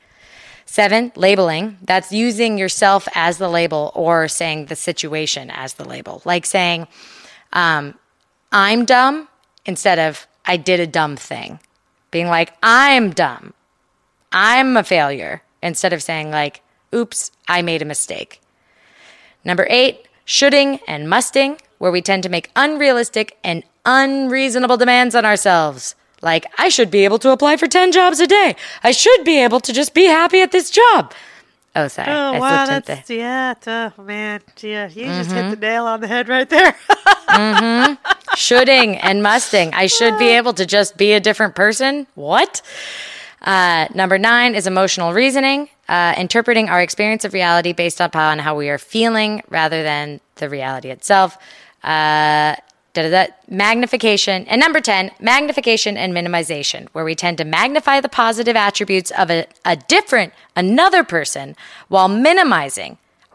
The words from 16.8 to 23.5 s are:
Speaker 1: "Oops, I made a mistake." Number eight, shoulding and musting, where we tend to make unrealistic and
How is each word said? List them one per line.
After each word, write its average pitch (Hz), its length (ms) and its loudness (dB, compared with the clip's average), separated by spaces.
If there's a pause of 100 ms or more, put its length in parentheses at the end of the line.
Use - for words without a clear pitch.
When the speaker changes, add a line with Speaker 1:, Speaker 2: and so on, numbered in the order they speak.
Speaker 1:
"Oops, - 360 -6 (180)
I 175 140 0
made 165 200 -4
a 151 40 -10
mistake." - 540 -10 (1040)
Number 180 260 0
eight, 247 360 0 (180)
shoulding 277 640 2
and 151 240 -8
musting, 269 480 0 (200)
where 180 120 -2
we 180 100 0
tend 190 220 -2
to 185 60 -8
make 175 260 -6
unrealistic 262 880 0
and 170 200 -6 (220)